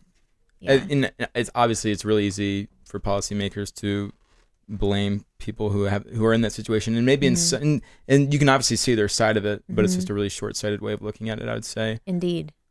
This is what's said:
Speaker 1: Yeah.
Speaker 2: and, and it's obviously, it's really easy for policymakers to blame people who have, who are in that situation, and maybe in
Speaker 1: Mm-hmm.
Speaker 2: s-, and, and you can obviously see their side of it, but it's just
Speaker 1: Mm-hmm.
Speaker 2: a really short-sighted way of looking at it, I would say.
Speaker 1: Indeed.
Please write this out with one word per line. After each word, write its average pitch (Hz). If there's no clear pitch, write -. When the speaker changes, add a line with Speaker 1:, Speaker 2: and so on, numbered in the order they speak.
Speaker 1:
Yeah. -
Speaker 2:
and, 135
and -
it's 117
obviously, 117
it's 98
really 104
easy 101
for -
policymakers 101
to 101
blame 101
people 107
who 101
have, 101
who 110
are 113
in 113
that 107
situation, 110
and 117
maybe 139
in 123
Speaker 1:
Mm-hmm. -
Speaker 2:
s-, 131
and, 147
and 139
you 147
can 143
obviously 131
see 123
their 104
side 110
of 101
it, 104
but 107
it's 92
just -
Speaker 1:
Mm-hmm. 107
Speaker 2:
a 101
really 101
short-sighted 104
way 104
of 104
looking 110
at 110
it, 113
I 113
would 113
say. 110
Speaker 1:
Indeed. 175